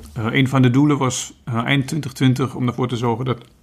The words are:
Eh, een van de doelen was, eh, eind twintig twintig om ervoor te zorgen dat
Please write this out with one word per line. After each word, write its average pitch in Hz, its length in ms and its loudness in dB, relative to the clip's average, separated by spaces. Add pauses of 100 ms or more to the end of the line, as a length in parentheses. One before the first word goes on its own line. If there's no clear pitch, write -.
(120)
Eh, 117 180 -6
een 135 180 2
van 135 140 4
de 127 80 6
doelen 143 280 4
was, 127 360 -4 (100)
eh, 113 100 -6
eind 131 320 -2
twintig 147 260 -6
twintig 131 420 2
om 123 120 -4
ervoor 120 220 -2
te 127 80 -4
zorgen 117 280 -2
dat 127 140 -2 (240)